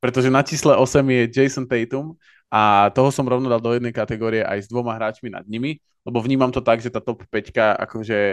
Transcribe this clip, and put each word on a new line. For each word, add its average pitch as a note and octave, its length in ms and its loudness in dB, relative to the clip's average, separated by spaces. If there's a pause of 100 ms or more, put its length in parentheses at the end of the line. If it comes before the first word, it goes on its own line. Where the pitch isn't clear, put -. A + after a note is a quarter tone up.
Pretože B2 260 2
na C#3 140 4
čísle C#3+ 320 2
osem C3+ 320 2
je A#2+ 240 2
Jason C3 320 0
Tatum C3 560 -6 (320)
a G#2 400 4
toho C3+ 240 2
som D3 80 -2
rovno B2+ 240 0
dal A#2 160 0
do A#2 80 -2
jednej A#2+ 240 -2
kategórie A2 480 -4
aj G2+ 240 -4
s - 20 -20
dvoma A#2 300 -6
hráčmi A2 320 -6
nad F#2+ 160 -14
nimi, B2+ 320 -6 (240)
lebo A#2+ 160 -4
vnímam C3 320 0
to B2+ 80 -2
tak, A#2 240 2
že A#2 80 -6
tá A2+ 80 -6
top A2+ 320 -8
päťka, G#2+ 480 0
akože, A2 400 -6 (140)